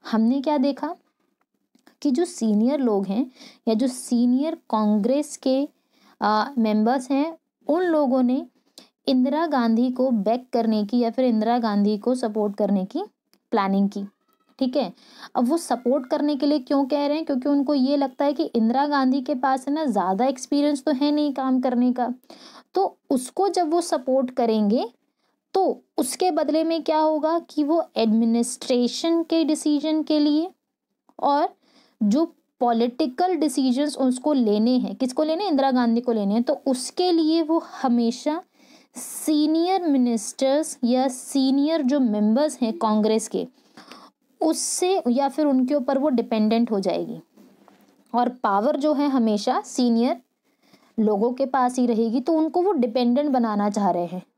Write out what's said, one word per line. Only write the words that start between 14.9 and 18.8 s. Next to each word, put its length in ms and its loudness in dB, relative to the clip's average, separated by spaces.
अब 120 2
वो 100 0
सपोर्ट 520 -2
करने 260 -2
के 100 -2
लिए 140 2
क्यों 260 0
कह 220 -2
रहे 100 -2
हैं? 80 -6
क्योंकि 240 -2
उनको 240 0
ये 240 2
लगता 280 -2
है 80 0
कि 100 -2
इंदिरा 440 0